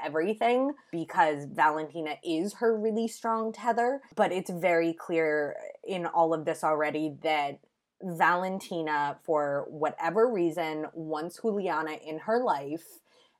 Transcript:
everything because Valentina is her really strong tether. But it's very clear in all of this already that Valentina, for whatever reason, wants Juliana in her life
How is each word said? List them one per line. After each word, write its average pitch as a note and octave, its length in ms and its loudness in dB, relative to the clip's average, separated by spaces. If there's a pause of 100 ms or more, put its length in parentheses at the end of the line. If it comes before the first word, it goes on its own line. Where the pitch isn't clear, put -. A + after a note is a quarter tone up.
everything A3 720 2 (180)
because D#3 540 0
Valentina D3+ 800 0
is F3 300 -2
her A3+ 240 2
really A3+ 300 0
strong A3+ 440 -4
tether. A#3+ 480 0 (140)
But F#3+ 180 2
it's F#3 160 -2
very E3+ 460 2
clear D#3 640 0 (300)
in F3+ 200 -4
all E3 260 4
of D#3 140 -2
this D#3+ 180 0
already D3+ 580 0
that D3 360 0 (440)
Valentina, E3+ 1200 0
for D3 460 0
whatever G3 640 0
reason, D#3+ 640 0
wants D#3 480 -6
Juliana F3 640 -2
in D#3 140 -8
her A#3 220 0
life D3+ 440 -2 (540)